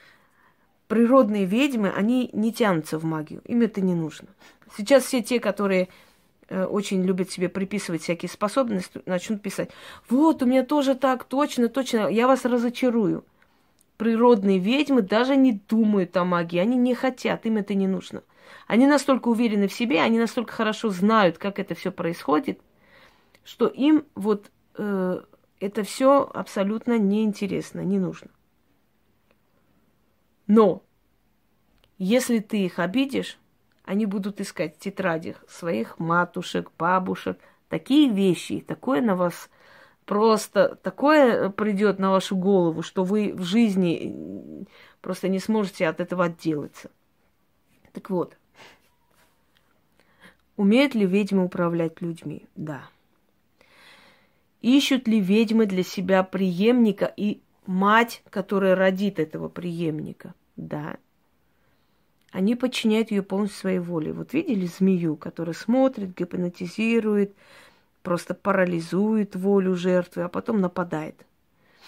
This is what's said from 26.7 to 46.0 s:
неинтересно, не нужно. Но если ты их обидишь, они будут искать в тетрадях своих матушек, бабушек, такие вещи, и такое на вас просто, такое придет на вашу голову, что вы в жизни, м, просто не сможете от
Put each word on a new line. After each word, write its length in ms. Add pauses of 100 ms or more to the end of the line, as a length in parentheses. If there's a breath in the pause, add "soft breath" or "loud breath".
неинтересно, 840
не 180
нужно. 300 (2250)
Но 360 (1160)
если 400
ты 260
их 140
обидишь, 600 (460)
они 220
будут 340
искать 360
в 20
тетрадях 720
своих 500
матушек, 800
бабушек, 600 (300 soft breath)
такие 420
вещи, 440
и 60
такое 420
на 120
вас 360 (560 soft breath)
просто, 760
такое 680
придет 480
на 120
вашу 260
голову, 460
что 220
вы 300
в 80
жизни, 680
м, 540 (340 soft breath)
просто 280
не 100
сможете 500
от 120